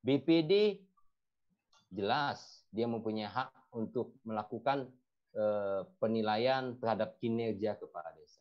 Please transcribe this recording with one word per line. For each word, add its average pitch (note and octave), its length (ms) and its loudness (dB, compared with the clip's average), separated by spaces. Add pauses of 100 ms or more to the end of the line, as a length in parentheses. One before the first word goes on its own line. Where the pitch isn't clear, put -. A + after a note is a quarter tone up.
B C3+ 160 4
P E3 240 4
D D#3 100 2 (1400)
jelas G#2+ 800 -2
dia A2+ 160 0
mempunyai A2 400 -4
hak A#2+ 480 -8
untuk A2 480 -4
melakukan, A#2 640 -4 (480)
eh, G2+ 480 0 (160)
penilaian A2+ 800 0
terhadap A2 400 -2
kinerja A2 560 -2
kepala E2+ 400 -12
desa. - 240 -20